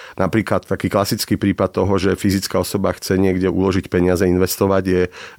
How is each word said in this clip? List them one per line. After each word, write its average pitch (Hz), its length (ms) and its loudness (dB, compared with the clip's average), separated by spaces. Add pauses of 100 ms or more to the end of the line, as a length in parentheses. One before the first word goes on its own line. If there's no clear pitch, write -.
(180)
Napríklad 95 480 0
taký 95 240 -2
klasický 101 480 0
prípad 98 400 0
toho, 98 180 2
že 92 220 0
fyzická 95 400 0
osoba 95 320 -2
chce - 260 -2
niekde 92 320 2
uložiť 92 380 0
peniaze, 90 400 2
investovať, 92 580 2
je, 90 180 2 (360)